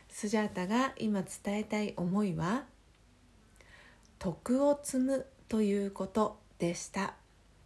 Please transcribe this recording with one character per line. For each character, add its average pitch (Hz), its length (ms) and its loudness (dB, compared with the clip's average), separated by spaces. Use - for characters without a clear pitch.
ス - 200 -6
ジ 220 80 2
ャ 214 80 4
ー 202 40 -2
タ 190 200 -4
が 254 280 2
今 208 260 0
伝 - 360 -4
え 214 60 -2
た 208 180 -2
い 202 140 -4
思 180 260 2
い 180 140 0
は 190 280 0
「徳 247 480 2
を 285 120 4
積 - 220 -2
む」 262 240 0
と 214 140 2
い 202 240 2
う 196 40 -6
こ 196 160 -6
と - 320 0
で 170 140 2
し - 140 -10
た。 - 260 -4